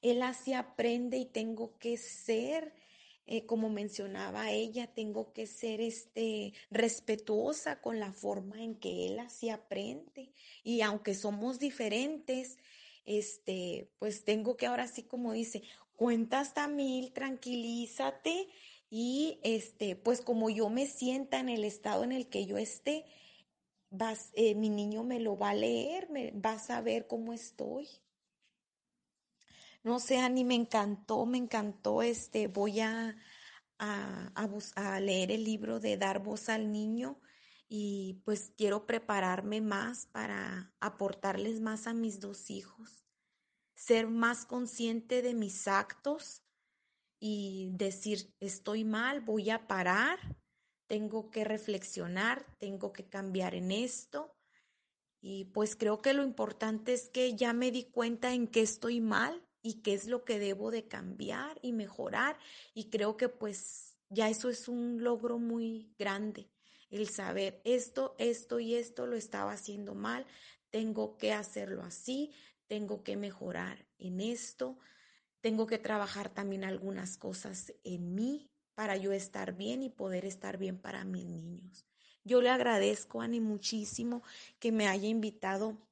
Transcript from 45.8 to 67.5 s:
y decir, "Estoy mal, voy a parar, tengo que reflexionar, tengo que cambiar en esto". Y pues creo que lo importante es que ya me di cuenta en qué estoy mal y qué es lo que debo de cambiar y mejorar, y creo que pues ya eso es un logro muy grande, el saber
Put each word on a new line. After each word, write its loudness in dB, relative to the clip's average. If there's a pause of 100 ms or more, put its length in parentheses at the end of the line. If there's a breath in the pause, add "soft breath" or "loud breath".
y -4
decir, -2
"Estoy -4
mal, 2
voy 0
a 0
parar, 4 (720)
tengo -2
que -2
reflexionar, -2 (120)
tengo -6
que -12
cambiar -2
en -2
esto". -4 (880)
Y -8
pues 0
creo 2
que 8
lo 4
importante 0
es 0
que 2
ya 4
me 4
di 0
cuenta 0
en 4
qué 6
estoy 2
mal 2 (180)
y -6
qué 2
es 0
lo 0
que 0
debo 0
de -4
cambiar -6
y -2
mejorar, 0 (360 soft breath)
y -6
creo 2
que 4
pues -8 (120)
ya 4
eso 2
es -2
un -2
logro 2
muy -2
grande, -2 (440)
el -2
saber -2